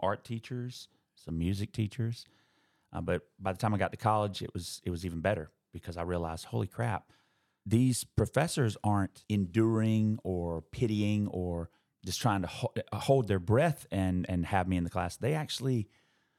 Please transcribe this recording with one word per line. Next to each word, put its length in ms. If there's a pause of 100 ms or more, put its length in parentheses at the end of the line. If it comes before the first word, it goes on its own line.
art 240
teachers, 640 (260)
some 220
music 340
teachers. 540 (640)
Uh, 80
but 300 (100)
by 140
the 40
time 160
I 40
got 140
to 60
college, 440
it 120
was, 300
it 60
was 160
even 160
better 300 (200)
because 240
I 60
realized, 440
Holy 220
crap, 460 (520)
these 380
professors 800
aren't 460
enduring 920
or 380
pitying 680
or 400 (360)
just 160
trying 200
to 60
ho-, 260 (200)
hold 340
their 120
breath 500
and, 400
and 160
have 220
me 100
in 60
the 80
class. 260
They 160
actually, 540 (520)